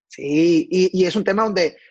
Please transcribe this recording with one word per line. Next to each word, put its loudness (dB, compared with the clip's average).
sí, 0
y, 0
y 4
es -4
un -2
tema 0
donde -2